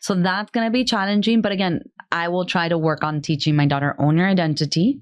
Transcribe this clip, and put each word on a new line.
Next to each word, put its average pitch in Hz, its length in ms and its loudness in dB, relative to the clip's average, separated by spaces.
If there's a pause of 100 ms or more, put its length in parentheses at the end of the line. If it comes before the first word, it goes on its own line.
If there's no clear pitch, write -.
So - 160 -4
that's 185 360 0
gonna 226 200 -2
be 254 120 0
challenging. 208 580 2
But 208 100 0
again, 185 300 -2 (300)
I 170 180 -2
will 180 160 -2
try 175 240 -2
to 170 80 0
work 156 260 0
on 156 180 -2
teaching 151 340 0
my 147 120 4
daughter, 143 320 0
Own 151 180 2
your 180 100 2
identity. 175 760 0